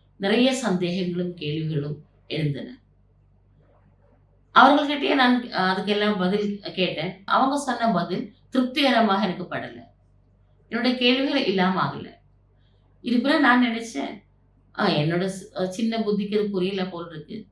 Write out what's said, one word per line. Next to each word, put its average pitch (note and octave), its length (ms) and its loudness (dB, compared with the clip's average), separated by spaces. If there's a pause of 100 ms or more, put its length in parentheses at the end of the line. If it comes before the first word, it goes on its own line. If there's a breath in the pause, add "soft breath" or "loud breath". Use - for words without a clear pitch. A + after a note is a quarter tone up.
(180)
நிறைய B3 360 2 (100)
சந்தேகங்களும் F3+ 680 -2
கேள்விகளும் D3+ 720 -6 (220)
எழுந்தன. C#3+ 540 -6 (1700)
அவர்கள்கிட்டயே C#4+ 600 6
நான், B3 380 2
அ, E3+ 60 -2
அதுக்கெல்லாம் F#3+ 580 0
பதில் G3+ 420 0 (140)
கேட்டேன். E3+ 520 -4
அவங்க C#4 340 2
சொன்ன A#3 320 -2
பதில் F3+ 440 -2 (140)
திருப்திகரமாக B3 760 2
எனக்கு F3+ 200 -4
படல. B2 400 -10 (840)
என்னுடைய A#3+ 280 0
கேள்விகள் C4+ 480 2
இல்லாம F#3 380 2
ஆகல. - 340 -8 (840)
இருப்பினும் C#4 400 2
நான் B3 240 6
நினைச்சேன், - 580 -6 (560)
"ஆ, G#3 80 2
என்னோட E3+ 420 2
ஸ்-, - 280 -12
அ, F#3 140 -2
சின்ன A3+ 300 -2
புத்திக்கு G#3 380 0
அது G3+ 100 0
புரியல F#3 360 -2
போல் E3 240 -10
இருக்கு. D3+ 420 -14